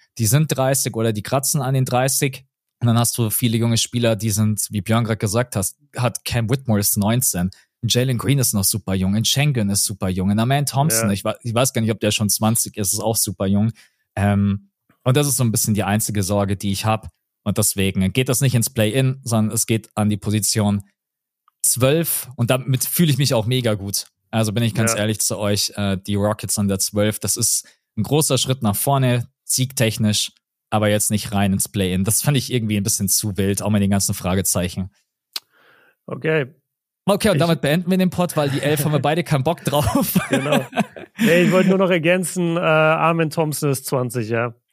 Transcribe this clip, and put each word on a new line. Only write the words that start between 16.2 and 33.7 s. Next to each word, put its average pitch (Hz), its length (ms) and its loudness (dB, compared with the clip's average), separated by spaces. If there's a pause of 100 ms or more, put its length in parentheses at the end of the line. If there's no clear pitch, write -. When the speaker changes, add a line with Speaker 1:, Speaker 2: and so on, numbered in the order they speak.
Speaker 1:
Sorge, 101 340 0
die 101 160 -4
ich - 140 -4
hab. 110 240 -2 (320)
Und 101 160 -2
deswegen 185 540 0
geht 131 160 0
das 127 140 0
nicht 127 120 2
ins 113 160 0
Play-In, 131 540 0
sondern 107 300 0
es 113 120 -2
geht 113 280 -2
an 107 160 0
die 104 80 -2
Position 104 640 0 (800)
zwölf. 139 760 0
Und 117 140 -2
damit 127 340 0
fühle 170 260 2
ich 127 80 2
mich 143 160 0
auch 110 120 0
mega 117 280 0
gut. 98 320 -6 (240)
Also 110 220 0
bin 117 100 -2
ich 113 120 -2
ganz 113 180 0
Speaker 2:
Ja. 113 80 -2
Speaker 1:
ehrlich 107 200 -2
zu - 180 -2
euch, 104 380 -2
äh, 98 220 -2
die 101 180 -6
Rockets 101 420 -2
an 101 100 0
der 95 100 0
zwölf, 104 400 0
das - 180 -4
ist - 300 -2 (300)
ein 110 60 -2
großer 143 360 2
Schritt - 240 -2
nach 104 140 0
vorne, 127 500 0 (180)
siegtechnisch, 113 880 0 (360)
aber 107 220 2
jetzt 104 200 0
nicht 107 220 -2
rein 98 220 2
ins - 140 -2
Play-In. 92 360 0
Das 110 160 0
fand 147 160 0
ich 123 160 -2
irgendwie 110 240 -2
ein 101 60 0
bisschen 98 260 -2
zu 104 300 -2
wild, 98 240 0
auch 104 80 -2